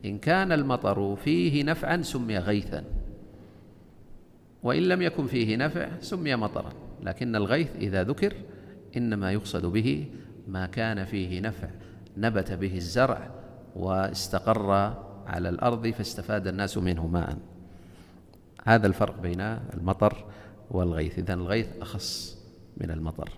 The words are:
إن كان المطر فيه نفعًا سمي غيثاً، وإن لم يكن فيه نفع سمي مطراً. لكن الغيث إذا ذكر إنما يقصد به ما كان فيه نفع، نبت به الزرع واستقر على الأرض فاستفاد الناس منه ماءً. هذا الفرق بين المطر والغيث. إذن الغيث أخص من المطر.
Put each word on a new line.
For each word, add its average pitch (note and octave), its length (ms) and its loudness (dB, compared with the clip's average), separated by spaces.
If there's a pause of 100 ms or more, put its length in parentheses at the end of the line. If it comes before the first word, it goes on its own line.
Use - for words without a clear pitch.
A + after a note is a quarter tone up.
إن G2+ 140 -2
كان F3+ 340 4
المطر G2+ 640 2
فيه D3 480 4
نفعًا D#3+ 380 0
سمي A#2 360 -2
غيثاً، F2+ 460 0 (1800)
وإن C#3 200 4
لم F3+ 200 4
يكن E3 240 2
فيه A2+ 300 2
نفع D3+ 320 0 (120)
سمي D#3 360 0
مطراً. G#2 360 -2 (300)
لكن A2+ 340 -2
الغيث A#2+ 400 2
إذا G2 260 2
ذكر C#3+ 320 0 (640)
إنما G#2 360 0
يقصد F2+ 340 0
به G#2+ 400 2 (420)
ما F#2 180 -2
كان G#2+ 380 -2
فيه F#2 360 -2
نفع، G#2+ 280 -4 (480)
نبت G#2 360 2
به F#2 240 0
الزرع F#2 540 2 (460)
واستقر G2 960 0 (540)
على F2 220 -2
الأرض A2+ 380 0
فاستفاد G#2 600 -2
الناس F#2+ 320 -2
منه F2+ 280 2
ماءً. E2 300 0 (1300)
هذا A2 220 8
الفرق F#2+ 340 2
بين F2 200 -2 (340)
المطر F#2+ 500 2 (460)
والغيث. E2 480 0
إذن F2+ 160 0
الغيث G2 320 0 (140)
أخص - 580 -8 (380)
من E2 140 -4
المطر. D#2+ 480 -4